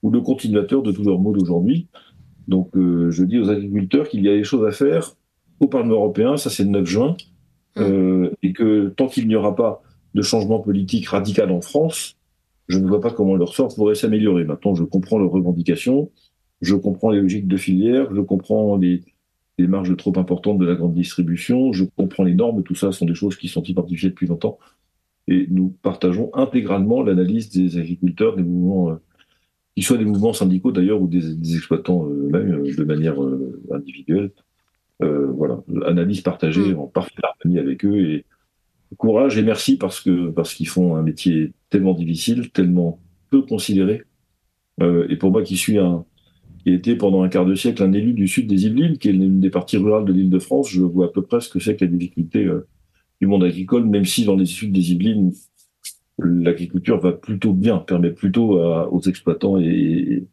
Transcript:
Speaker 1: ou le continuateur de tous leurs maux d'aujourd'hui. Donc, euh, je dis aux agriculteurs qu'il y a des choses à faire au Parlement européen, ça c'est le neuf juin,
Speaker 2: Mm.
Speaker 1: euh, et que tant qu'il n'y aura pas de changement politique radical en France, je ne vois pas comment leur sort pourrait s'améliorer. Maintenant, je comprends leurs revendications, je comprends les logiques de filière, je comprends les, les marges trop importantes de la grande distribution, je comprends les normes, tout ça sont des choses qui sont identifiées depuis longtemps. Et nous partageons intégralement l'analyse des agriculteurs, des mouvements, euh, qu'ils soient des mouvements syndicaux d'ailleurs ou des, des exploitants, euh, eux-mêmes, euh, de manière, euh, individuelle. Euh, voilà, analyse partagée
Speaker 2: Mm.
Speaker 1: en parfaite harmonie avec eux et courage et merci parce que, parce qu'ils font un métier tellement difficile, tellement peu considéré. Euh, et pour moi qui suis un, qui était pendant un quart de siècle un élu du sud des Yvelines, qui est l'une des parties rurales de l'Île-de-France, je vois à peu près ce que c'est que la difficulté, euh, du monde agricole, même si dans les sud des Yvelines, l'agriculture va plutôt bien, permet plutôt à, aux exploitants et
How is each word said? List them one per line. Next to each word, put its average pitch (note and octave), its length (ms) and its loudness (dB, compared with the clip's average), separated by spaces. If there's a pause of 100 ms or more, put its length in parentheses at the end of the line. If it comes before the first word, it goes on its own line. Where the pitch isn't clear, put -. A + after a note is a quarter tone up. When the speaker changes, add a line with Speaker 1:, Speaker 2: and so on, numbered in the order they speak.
Speaker 1:
ou - 80 0
le A#2+ 100 4
continuateur A2 600 0
de G#2+ 100 -2
tous G2+ 120 -4
leurs F#2+ 140 2
maux G2+ 140 0
d'aujourd'hui. G2 540 0 (600)
Donc, F#2 300 -2
euh, F2 340 2
je E2+ 140 0
dis G#2+ 140 0
aux G2+ 100 2
agriculteurs G2+ 600 0
qu'il G#2 140 -4
y G2+ 60 4
a G2+ 40 4
des G#2 120 2
choses A2 220 0
à G#2 40 2
faire D#3 460 0 (440)
au C#3+ 60 6
Parlement A#2 300 2
européen, G#2+ 400 2
ça - 140 -4
c'est G#2 140 -2
le G2+ 60 2
neuf G2 160 2
juin, A#2+ 300 0 (600)
Speaker 2:
Mm. - 60 -2
Speaker 1:
euh, F#2 480 2 (120)
et F#2+ 100 0
que G#2+ 440 2
tant C3 120 0
qu'il A#2 200 -2
n'y A2 80 2
aura G#2 180 0
pas A2 280 -2 (320)
de G#2 80 2
changement G#2+ 360 0
politique G2 500 -2
radical G2 440 0
en F2+ 80 -2
France, - 560 -4 (500)
je F#2 120 -2
ne F#2+ 100 0
vois G#2 120 2
pas A#2 100 -2
comment G2 260 2
leur F2 180 0
sort B2+ 200 0
pourrait G#2+ 200 2
s'améliorer. G#2 500 0
Maintenant, D#2 300 -2
je E2+ 100 0
comprends F#2+ 340 -2
leurs F#2 120 2
revendications, F2+ 800 0 (500)
je - 140 0
comprends G2+ 360 0
les G#2 100 2
logiques G2 260 0
de F#2 100 0
filière, A2 580 0
je G2+ 60 0
comprends G2+ 560 0
les, F2+ 260 0 (560)
les F2+ 80 2
marges F#2 300 0
trop F#2+ 220 -2
importantes F#2 400 -2
de F#2 60 2
la F2 100 0
grande E2+ 200 -2
distribution, F2+ 760 -2
je F#2+ 120 0
comprends F#2+ 400 -4
les F2 100 2
normes, A2 280 2
tout F2 120 -4
ça G2 160 -2
sont F2+ 160 -4
des E2+ 80 0
choses G2 220 -4
qui - 120 -10
sont F2 140 -6
identifiées F2+ 460 -4
depuis F#2 180 -4
longtemps. E2+ 320 -4 (720)
Et F#2 220 2
nous F#2 180 0 (140)
partageons F#2+ 520 -2
intégralement A2+ 680 0
l'analyse G2+ 480 0
des F2+ 280 0
agriculteurs, F2 560 -2
des F#2+ 80 -2
mouvements, F2+ 480 0
euh, D#2+ 40 -4 (840)
qu'ils - 80 -4
soient B2+ 100 4
des A2 80 0
mouvements G#2 280 2
syndicaux F#2+ 400 0
d'ailleurs G2 280 2
ou F#2 60 0
des, E2 300 -2
des E2 180 -4
exploitants, E2 540 -2
euh, C#2+ 180 -4
eux-mêmes, F2 260 0 (140)
euh, C#2 100 -4
de D2+ 60 -2
manière, D2+ 400 -2
euh, C2 400 -6 (100)
individuelle. E2+ 600 -4 (720)
Euh, C#2+ 320 -2
voilà, D2 240 -4 (260)
analyse F2 340 0
partagée F#2 540 0
Speaker 2:
Mm. D2+ 60 -6
Speaker 1:
en C#2 80 -10
parfaite - 340 -4
harmonie - 380 0
avec C#2 240 -4
eux G2+ 160 2
et D#2 240 0 (720)
courage A2+ 420 2
et A2 40 2
merci A2+ 360 2
parce - 220 -4
que, F2 300 0
parce E2 220 -2
qu'ils D#2+ 140 -6
font F2+ 300 0
un D#2 60 -2
métier D#2+ 500 0 (180)
tellement F#2+ 240 2
difficile, E2+ 560 -4
tellement F2+ 480 0 (320)
peu C3+ 120 4
considéré. G#2 600 -2 (800)
Euh, F2 260 2
et - 80 -2
pour F#2 140 2
moi G2+ 140 2
qui F#2+ 120 -6
suis G#2 220 0
un, F2 260 0 (600)
qui F2+ 80 4
était F2+ 240 0
pendant F#2+ 260 2
un F#2 60 2
quart F#2 180 2
de F#2+ 80 2
siècle G#2+ 300 -2
un F#2+ 80 4
élu G#2+ 200 2
du G#2 140 0
sud A2 220 -2
des G2 180 2
Yvelines, C3+ 320 0
qui G#2 120 0
est - 20 2
l'une F#2+ 260 4
des F#2 120 4
parties F2+ 260 -2
rurales G#2+ 280 2
de F#2+ 80 0
l'Île-de-France, F#2+ 580 2
je F#2 120 0
vois F2+ 240 2
à - 20 -2
peu G2 140 -4
près A#2 180 -2
ce - 80 -14
que F#2+ 120 -6
c'est G#2 160 -2
que F#2+ 80 -2
la F2+ 80 0
difficulté, F2 520 -2
euh, F2 220 -2 (540)
du F#2+ 80 2
monde G2 160 4
agricole, F#2 400 0
même G2+ 200 2
si A2+ 200 0
dans G2+ 100 4
les F#2 120 2
sud G2+ 260 -6
des F2+ 200 2
Yvelines, F#2+ 400 2 (840)
l'agriculture F2 800 0
va F2 140 0
plutôt G#2 400 -2
bien, F#2+ 260 2
permet F2 320 0
plutôt G2+ 500 2
à, E2 320 0
aux F2+ 100 0
exploitants F#2+ 560 0
et F2 760 0